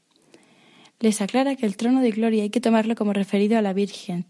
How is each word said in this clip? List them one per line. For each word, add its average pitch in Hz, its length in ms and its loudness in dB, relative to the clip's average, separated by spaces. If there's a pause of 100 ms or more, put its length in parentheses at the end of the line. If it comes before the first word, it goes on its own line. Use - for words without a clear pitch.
(1000)
Les 220 200 2
aclara 262 360 0
que 240 100 -2
el 196 100 -4
trono 254 240 2
de 240 120 2
gloria 220 320 0
hay 208 60 -4
que 240 100 -2
tomarlo 226 340 2
como 208 180 -2
referido 202 460 0
a 214 40 2
la 196 100 -2
Virgen, 185 580 -4